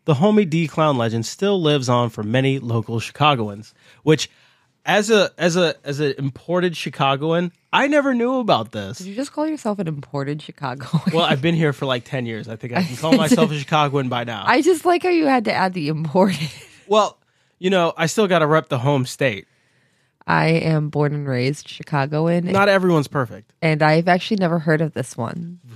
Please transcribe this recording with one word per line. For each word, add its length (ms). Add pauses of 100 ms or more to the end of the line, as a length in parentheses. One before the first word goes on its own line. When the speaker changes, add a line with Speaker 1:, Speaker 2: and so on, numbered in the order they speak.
Speaker 1:
the 100
Homie 340
D 180
Clown 300
legend 300
still 340
lives 260
on 220
for 140
many 340
local 420
Chicagoans, 760 (260)
which, 260 (580)
as 260
a, 260
as 180
a, 280
as 160
an 180
imported 580
Chicagoan, 760 (200)
I 140
never 300
knew 240
about 320
this. 260
Speaker 2:
Did 80
you 100
just 180
call 120
yourself 320
an 100
imported 540
Chicagoan? 640 (100)
Speaker 1:
Well, 120
I've 180
been 100
here 200
for, 120
like, 200
ten 200
years. 220
I 80
think 180
I 100
Speaker 2:
<laughs> 20
Speaker 1:
can 120
call 160
myself 380
a 80
Chicagoan 500
by 140
now. 240
Speaker 2:
I 160
just 200
like 200
how 60
you 180
had 180
to 80
add 220
the 140
imported. 600 (160)
<laughs> 220
Speaker 1:
Well, 320 (400)
you 100
know, 260
I 120
still 180
gotta 220
rep 220
the 100
home 260
state. 400 (840)
Speaker 2:
I 200
am 420
born 240
and 140
raised 400
Chicagoan. 800
Speaker 1:
Not 240
everyone's 380
perfect. 540
Speaker 2:
And 220
I've 240
actually 300
never 220
heard 220
of 120
this 220
one. 440 (160)